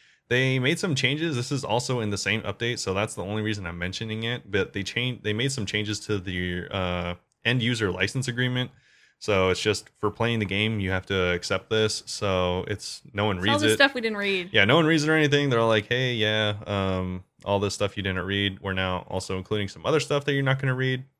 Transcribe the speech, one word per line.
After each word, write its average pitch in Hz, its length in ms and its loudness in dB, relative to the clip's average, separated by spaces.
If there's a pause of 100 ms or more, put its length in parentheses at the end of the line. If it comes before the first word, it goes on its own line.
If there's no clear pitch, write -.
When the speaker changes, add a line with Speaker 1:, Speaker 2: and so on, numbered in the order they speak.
(280)
Speaker 1:
they 131 300 2
made 135 180 2
some 170 200 -2
changes. 147 400 0
This 120 160 -4
is 135 100 -4
also 123 380 0
in 107 100 -2
the 98 80 -2
same 107 240 0
update, 117 380 -4
so 95 120 -4
that's 101 220 -2
the 101 80 -8
only 104 200 -4
reason 104 220 -4
I'm 85 140 -8
mentioning 110 460 -6
it. 117 260 -6
But 95 220 0
they 98 100 -4
changed, 120 400 -4
they 107 100 -2
made 127 200 0
some 110 140 -4
changes 104 340 -2
to 104 180 -2
the, 90 500 -4
uh, 90 460 -2 (300)
end 120 180 2
user 113 300 0
license 98 340 -2
agreement. 127 460 -2 (480)
So 95 300 4
it's 90 100 2
just - 280 0 (120)
for 104 100 0
playing 117 300 0
the 104 40 0
game, 104 360 0
you 92 100 0
have 92 160 0
to 92 260 2
accept 92 380 -2
this. 110 360 2
So 92 600 0
it's, - 360 -8 (100)
no 101 140 0
one 95 120 0
Speaker 2:
It's 90 80 -2
all 240 60 4
Speaker 1:
reads 294 100 2
Speaker 2:
the - 80 6
Speaker 1:
it. - 60 6
Speaker 2:
stuff 277 180 2
we 254 60 -4
didn't 220 180 -4
read. 196 340 -4
Speaker 1:
Yeah, 107 120 6
no 131 100 6
one 165 100 6
reads 156 200 4
it 151 40 2
or 156 60 4
anything. 143 340 4
They're 117 120 4
all 113 80 4
like, 107 180 4
"Hey, 123 280 0
yeah, 107 400 2 (120)
um, 92 560 -2 (220)
all 98 160 2
this 101 140 0
stuff 101 220 -2
you 101 60 -6
didn't 92 240 -2
read, 101 340 -2
we're 98 120 -4
now 92 360 0
also 95 300 -4
including 101 300 -4
some - 180 -8
other 147 140 2
stuff 139 240 -2
that 147 80 -2
you're 139 100 0
not 135 180 2
gonna 131 140 0
read." 131 300 -2 (160)